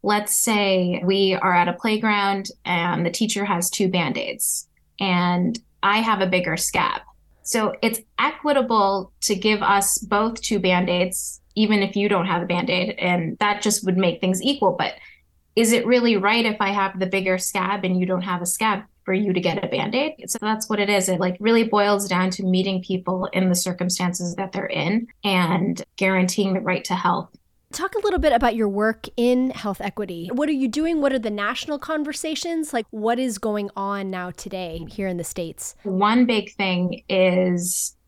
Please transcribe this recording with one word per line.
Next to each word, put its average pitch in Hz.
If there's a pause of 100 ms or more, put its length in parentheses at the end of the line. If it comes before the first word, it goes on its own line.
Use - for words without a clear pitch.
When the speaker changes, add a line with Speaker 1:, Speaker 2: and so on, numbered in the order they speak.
Speaker 1:
let's 208
say 190
we 190
are 185
at 175
a 175
playground 208 (160)
and 170
the 170
teacher 202
has 180
two 190
Band-Aids - (320)
and 180 (240)
I 202
have 226
a 190
bigger 180
scab. - (400)
So -
it's 226 (180)
equitable 226 (100)
to 202
give 208
us 196
both 220
two 208
Band-Aids, 180 (140)
even 214
if 190
you 202
don't 185
have 175
a 180
Band-Aid, 180
and 175
that 208
just -
would 185
make 175
things 185
equal. 185
But - (600)
is 226
it 240
really 233
right 214
if 214
I 196
have 190
the 185
bigger 185
scab 190
and 180
you 180
don't 180
have 180
a 175
scab? 214 (220)
For 190
you 202
to 185
get 175
a -
Band-Aid. 262
So 226
that's 220
what 208
it 202
is. 190
It, 185
like, 180
really 226
boils 208
down 185
to 190
meeting 185
people 185
in 185
the 180
circumstances 180
that 190
they're 196
in 196 (160)
and 180 (140)
guaranteeing 190
the 185
right 185
to 185
health. 175 (440)
Speaker 2:
Talk 381
a 415
little 381
bit 294
about 233
your 220
work 214 (100)
in 247
health 208
equity. 185
What 294
are 311
you 269
doing? 311
What 277
are 262
the 220
national 220
conversations? 311
Like, 226
what 226
is 240
going 208
on 196
now 180
today 180
here 196
in 180
the 170
States? -
Speaker 1:
One 208
big 220
thing 180
is 180 (120)